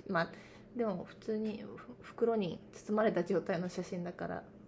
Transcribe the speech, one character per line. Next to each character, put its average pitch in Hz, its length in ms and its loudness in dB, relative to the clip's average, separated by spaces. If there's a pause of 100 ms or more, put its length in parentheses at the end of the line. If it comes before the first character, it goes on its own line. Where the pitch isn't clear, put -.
ま 175 140 4
あ、 - 100 -4 (440)
で 240 80 2
も 185 200 0
普 - 120 -14
通 220 220 -2
に 214 240 -2
ふ-、 208 260 -12 (140)
袋 233 340 2
に 185 240 0 (120)
包 - 240 -2
ま 214 80 6
れ 208 80 8
た 175 120 4
状 - 160 4
態 185 200 2
の 180 80 0
写 180 160 -2
真 175 200 -4
だ 175 80 -4
か 170 140 -6
ら、 - 160 -4 (260)